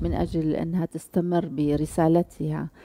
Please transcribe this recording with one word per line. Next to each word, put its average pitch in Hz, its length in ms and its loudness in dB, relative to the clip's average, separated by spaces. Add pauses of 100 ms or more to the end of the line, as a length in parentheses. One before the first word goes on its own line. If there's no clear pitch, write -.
من 170 120 -2
أجل 160 400 0
أنها 165 320 -2
تستمر 175 600 -2
برسالتها. 156 1200 0 (180)